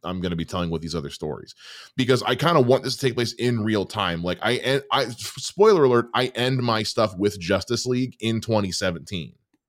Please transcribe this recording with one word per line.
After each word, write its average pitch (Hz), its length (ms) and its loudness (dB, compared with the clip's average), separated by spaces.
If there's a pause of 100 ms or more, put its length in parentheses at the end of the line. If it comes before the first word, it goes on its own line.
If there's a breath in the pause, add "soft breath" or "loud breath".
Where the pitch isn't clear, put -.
I'm 90 180 -4
gonna 87 140 -2
be 82 100 -4
telling 87 240 -4
with 82 140 -4
these 82 120 -10
other 71 140 -6
stories, - 460 -10 (400 loud breath)
because 123 280 2
I 123 120 0
kinda 156 260 4
want 123 220 4
this 120 120 -4
to - 60 -10
take 120 140 0
place 117 180 -2
in 117 300 -2
real 107 220 0
time. 87 380 -2
Like, 90 180 -2
I, 113 120 0
and 127 380 0
I, 127 180 2
spoiler 175 760 2
alert, 120 300 4
I 127 140 2
end 127 320 0
my 113 240 2
stuff 101 340 0
with 98 220 0
Justice 95 460 -2
League 127 340 -2
in 113 200 -2
twenty 101 320 0
seventeen. 85 640 -6 (360)